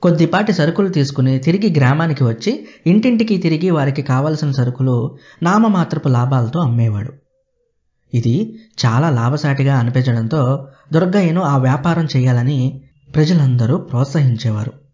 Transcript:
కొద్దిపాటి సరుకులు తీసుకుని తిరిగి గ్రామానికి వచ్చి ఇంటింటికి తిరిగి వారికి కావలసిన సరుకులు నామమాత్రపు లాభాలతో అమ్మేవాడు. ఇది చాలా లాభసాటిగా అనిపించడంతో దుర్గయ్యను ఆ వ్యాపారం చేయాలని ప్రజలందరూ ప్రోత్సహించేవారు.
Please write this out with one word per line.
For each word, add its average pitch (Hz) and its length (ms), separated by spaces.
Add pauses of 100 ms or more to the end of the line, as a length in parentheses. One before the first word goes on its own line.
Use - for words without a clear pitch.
కొద్దిపాటి 175 500
సరుకులు 170 360
తీసుకుని 135 500
తిరిగి 180 400
గ్రామానికి 143 460
వచ్చి 123 440 (180)
ఇంటింటికి 220 520
తిరిగి 170 320
వారికి 143 320
కావలసిన 143 480
సరుకులు 127 680 (240)
నామమాత్రపు 180 680
లాభాలతో 127 520
అమ్మేవాడు. 117 520 (1000)
ఇది 123 440 (280)
చాలా 127 240
లాభసాటిగా 139 680
అనిపించడంతో 123 920 (240)
దుర్గయ్యను 180 500
ఆ 143 160
వ్యాపారం 147 580
చేయాలని 127 680 (320)
ప్రజలందరూ 143 600
ప్రోత్సహించేవారు. 117 960 (220)